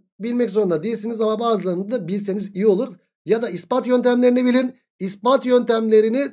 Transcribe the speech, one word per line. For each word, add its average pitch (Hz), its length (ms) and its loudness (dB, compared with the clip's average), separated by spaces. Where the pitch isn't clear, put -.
bilmek 233 300 -2
zorunda 185 340 0
değilsiniz 220 380 -4
ama 214 180 -2
bazılarını 196 520 -2
da 208 160 -4
bilseniz 196 480 -6
iyi 196 120 0
olur. 220 280 0
Ya 220 160 0
da 233 80 -4
ispat 233 380 -4
yöntemlerini 247 580 2
bilin. 254 300 0
İspat 247 460 -2
yöntemlerini 226 880 2